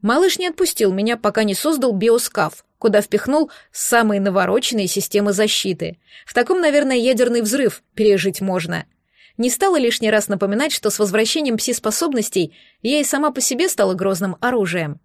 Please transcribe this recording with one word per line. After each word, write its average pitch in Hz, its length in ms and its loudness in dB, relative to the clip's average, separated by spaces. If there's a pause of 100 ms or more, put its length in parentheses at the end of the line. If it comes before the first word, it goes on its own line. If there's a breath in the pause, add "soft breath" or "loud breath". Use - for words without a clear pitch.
Малыш 294 380 2
не 359 80 -2
отпустил 269 460 0
меня, 214 240 -2
пока 214 260 0
не 202 100 0
создал 269 380 0
биоскаф, 208 720 0 (120)
куда 208 240 2
впихнул 277 500 -2 (200 loud breath)
самые 220 500 0
навороченные 196 640 0
системы 202 460 0
защиты. 185 640 -2 (280 loud breath)
В - 80 -20
таком, 370 280 2
наверное, 285 340 2
ядерный 240 460 2
взрыв 233 420 -2 (120)
пережить 196 440 2
можно. 170 460 -4 (520 soft breath)
Не 240 120 0
стала 370 280 2
лишний 233 320 0
раз 214 200 0
напоминать, 202 420 -2
что - 180 -2
с 202 100 -6
возвращением 220 580 0
пси-способностей 226 960 -2 (280 soft breath)
я 285 200 0
и - 20 0
сама 294 280 -2
по 262 100 -6
себе 277 260 -2
стала 196 260 0
грозным 190 460 -2
оружием. 175 640 -2